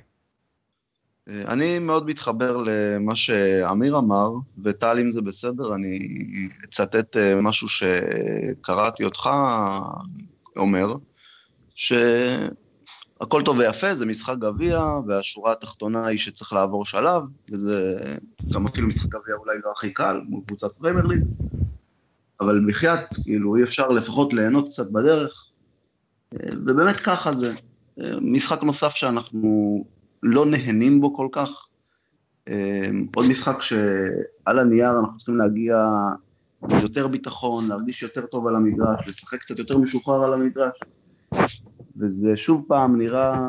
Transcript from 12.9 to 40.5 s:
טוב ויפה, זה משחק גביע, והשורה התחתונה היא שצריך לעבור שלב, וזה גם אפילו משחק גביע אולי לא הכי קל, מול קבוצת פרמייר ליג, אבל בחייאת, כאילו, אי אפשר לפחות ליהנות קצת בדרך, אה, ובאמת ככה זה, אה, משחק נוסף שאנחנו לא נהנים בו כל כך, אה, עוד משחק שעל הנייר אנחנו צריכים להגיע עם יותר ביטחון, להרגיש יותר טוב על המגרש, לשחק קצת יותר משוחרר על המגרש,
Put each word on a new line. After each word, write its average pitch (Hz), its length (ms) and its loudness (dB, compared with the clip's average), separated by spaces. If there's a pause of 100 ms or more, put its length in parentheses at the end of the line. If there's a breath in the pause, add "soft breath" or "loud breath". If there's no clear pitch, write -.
טוב 139 120 4
ויפה, 123 380 2
זה 120 100 -4
משחק 110 340 -4
גביע, 156 420 -2 (260)
והשורה 101 440 -2
התחתונה 110 560 -6
היא 110 100 -2
שצריך - 360 -8
לעבור 98 320 0
שלב, 151 380 0 (280)
וזה 101 460 -2 (560)
גם 101 120 0
אפילו 113 220 -2
משחק - 220 -2
גביע 107 260 -8
אולי 107 280 -6
לא 104 120 -4
הכי 101 180 -6
קל, 185 360 -2
מול 104 180 -6
קבוצת 104 240 -6
פרמייר 180 340 0
ליג, 175 180 2 (1200)
אבל 104 260 4
בחייאת, 165 560 0
כאילו, 104 320 0
אי 123 80 6
אפשר 131 240 0
לפחות 123 460 2
ליהנות 120 340 2
קצת 113 240 -8
בדרך, 143 600 2 (840)
אה, - 200 -10
ובאמת 143 460 2
ככה 170 360 0
זה, 123 180 -2 (480)
אה, - 100 -8 (100)
משחק 135 420 0
נוסף 147 320 0
שאנחנו 110 880 0 (400)
לא 131 220 4
נהנים 127 560 4
בו 143 140 2
כל 135 160 -4
כך, 143 360 -6 (800)
אה, 98 420 -2 (260)
עוד 123 140 4
משחק 131 320 0
שעל 101 960 0
הנייר 120 400 6
אנחנו 110 180 -2
צריכים 120 200 -4
להגיע 110 380 2 (920)
עם - 120 4
יותר 113 260 -2
ביטחון, 120 600 -4
להרגיש 110 360 -6
יותר 117 220 -8
טוב 117 220 -4
על 113 80 2
המגרש, 107 520 2
לשחק 123 320 -12
קצת 120 200 -10
יותר 135 180 0
משוחרר 135 460 2
על 135 100 2
המגרש, - 1300 -4 (340)